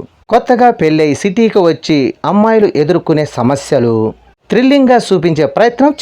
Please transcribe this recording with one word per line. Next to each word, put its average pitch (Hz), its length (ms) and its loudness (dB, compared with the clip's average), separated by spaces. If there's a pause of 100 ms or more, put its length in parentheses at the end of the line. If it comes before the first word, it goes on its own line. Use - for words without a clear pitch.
(280)
కొత్తగా 240 420 2
పెళ్ళై 156 440 0
సిటీకి 208 440 0
వచ్చి 156 560 0 (100)
అమ్మాయిలు 208 520 2
ఎదుర్కొనే 151 480 0
సమస్యలు 120 920 -2 (360)
థ్రిల్లింగ్గా 262 480 2 (100)
చూపించే 160 380 0
ప్రయత్నం 240 560 0